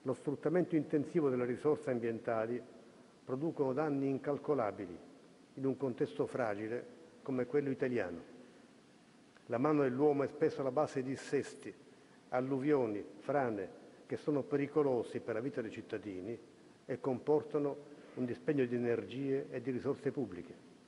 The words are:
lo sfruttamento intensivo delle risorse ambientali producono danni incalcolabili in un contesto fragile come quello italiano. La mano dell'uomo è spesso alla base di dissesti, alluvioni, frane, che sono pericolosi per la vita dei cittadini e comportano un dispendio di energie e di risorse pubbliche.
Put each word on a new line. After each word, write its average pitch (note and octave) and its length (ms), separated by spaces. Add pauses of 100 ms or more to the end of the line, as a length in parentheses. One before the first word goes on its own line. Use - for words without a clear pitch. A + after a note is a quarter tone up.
lo C3 120
sfruttamento D#3+ 600
intensivo D3 540
delle B2 160
risorse C#3 460
ambientali A#2 680 (640)
producono C3+ 500
danni C#3 360
incalcolabili A#2 880 (580)
in C3+ 100
un C3 120
contesto C#3 480
fragile A2 720 (280)
come B2+ 220
quello C#3+ 240
italiano. G#2+ 640 (1120)
La A#2 100
mano D3 260
dell'uomo C#3 400
è C3 40
spesso - 340
alla C3 100
base C3+ 300
di B2+ 80
dissesti, B2 640 (560)
alluvioni, B2+ 760 (160)
frane, A#2 680 (200)
che C3+ 120
sono D3 240
pericolosi C3+ 760
per A2+ 160
la A2 60
vita B2+ 200
dei A2 100
cittadini G2+ 680 (480)
e B2 140
comportano C#3+ 960 (200)
un B2+ 100
dispendio C3 400
di A#2+ 100
energie A#2+ 720
e E3+ 120
di E3 100
risorse B2+ 400
pubbliche. F#2+ 540 (220)